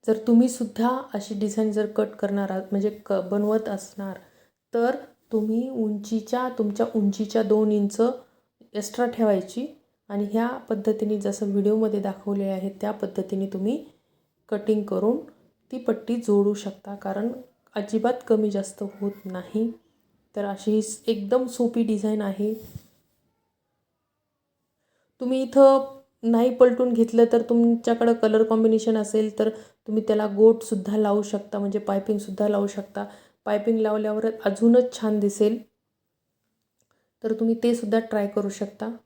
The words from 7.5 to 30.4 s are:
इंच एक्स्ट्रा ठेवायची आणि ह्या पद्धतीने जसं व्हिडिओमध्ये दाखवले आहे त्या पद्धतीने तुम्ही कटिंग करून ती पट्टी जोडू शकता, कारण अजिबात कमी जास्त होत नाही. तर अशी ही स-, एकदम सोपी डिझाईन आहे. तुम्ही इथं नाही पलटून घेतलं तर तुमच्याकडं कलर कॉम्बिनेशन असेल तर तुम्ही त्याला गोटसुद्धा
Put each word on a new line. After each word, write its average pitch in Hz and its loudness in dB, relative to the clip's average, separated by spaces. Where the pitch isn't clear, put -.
इंच 202 0
एक्स्ट्रा 208 -4
ठेवायची 226 0
आणि 202 -2
ह्या 226 0
पद्धतीने 214 -4
जसं 202 -4
व्हिडिओमध्ये 208 2
दाखवले 196 -4
आहे 196 -4
त्या 208 -6
पद्धतीने 196 -4
तुम्ही 196 -4
कटिंग 214 0
करून 208 0
ती 254 -8
पट्टी 233 -4
जोडू 208 2
शकता, 202 -12
कारण 202 -6
अजिबात 220 -2
कमी 214 2
जास्त 196 -6
होत 202 -6
नाही. 190 -4
तर 208 -4
अशी 196 -4
ही 214 2
स-, - -10
एकदम 226 0
सोपी 233 -2
डिझाईन 214 -2
आहे. 202 -4
तुम्ही 262 0
इथं 269 6
नाही 233 4
पलटून 247 6
घेतलं 226 4
तर 233 4
तुमच्याकडं 233 4
कलर 220 4
कॉम्बिनेशन 220 2
असेल 214 -2
तर 214 2
तुम्ही 214 -2
त्याला 214 2
गोटसुद्धा 208 4